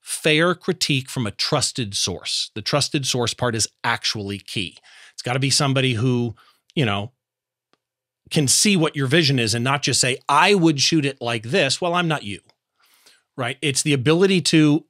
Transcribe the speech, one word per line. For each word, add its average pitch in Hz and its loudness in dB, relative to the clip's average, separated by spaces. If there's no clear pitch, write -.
fair 165 0
critique 160 -4
from 127 -4
a 101 -6
trusted 120 -4
source. - -6
The 110 -10
trusted 139 -2
source 120 -2
part 123 -2
is 107 -2
actually 104 -4
key. 87 -8
It's - -16
gotta 127 -2
be 135 0
somebody 131 0
who, 120 0
you 151 0
know, 104 -4
can 151 0
see 202 2
what 156 0
your 139 -2
vision 139 2
is 113 0
and 117 -2
not 139 0
just 131 0
say, 131 0
"I 165 6
would 165 4
shoot 156 2
it 139 -6
like 117 -4
this." 135 0
Well, 175 -2
I'm 175 0
not 151 -4
you, 101 -10
right? 127 -6
It's 139 -2
the 151 2
ability 165 4
to 156 4